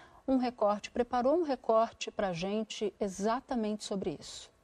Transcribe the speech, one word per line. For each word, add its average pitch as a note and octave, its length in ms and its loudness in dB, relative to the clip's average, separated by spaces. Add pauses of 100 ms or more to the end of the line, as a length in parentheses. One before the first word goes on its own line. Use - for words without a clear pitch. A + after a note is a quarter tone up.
(280)
um C4 100 4
recorte, A3 540 0
preparou B3 480 2
um - 20 2
recorte A3+ 680 0
pra F#3+ 220 0
gente G3+ 680 -2
exatamente G#3+ 840 -2
sobre G3 360 -4
isso. - 320 -16 (120)